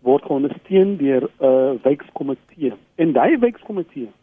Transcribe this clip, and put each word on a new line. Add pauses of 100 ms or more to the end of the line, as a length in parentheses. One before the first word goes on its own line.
word
geondersteun
deur
'n,
uh, (120)
wijkkomitee. (220)
En
daai
wijkkomitee (140)